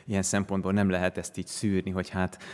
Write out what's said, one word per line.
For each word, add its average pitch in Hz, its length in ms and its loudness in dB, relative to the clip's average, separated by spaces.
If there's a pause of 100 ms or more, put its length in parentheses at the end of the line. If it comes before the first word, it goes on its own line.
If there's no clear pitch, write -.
ilyen 98 160 2
szempontból 95 500 0
nem 98 180 4
lehet 90 280 2
ezt - 200 -8
így 92 100 -6
szűrni, 95 440 0
hogy 92 180 -2
hát 92 300 -2 (140)